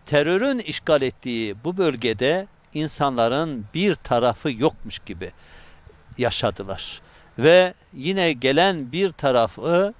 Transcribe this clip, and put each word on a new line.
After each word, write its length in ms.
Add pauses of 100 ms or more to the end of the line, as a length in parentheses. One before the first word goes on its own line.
terörün 520
işgal 440
ettiği 600
bu 120
bölgede 680 (280)
insanların 880 (100)
bir 200
tarafı 580
yokmuş 460
gibi 340 (840)
yaşadılar. 840 (380)
Ve 360 (180)
yine 400
gelen 600
bir 200
tarafı 880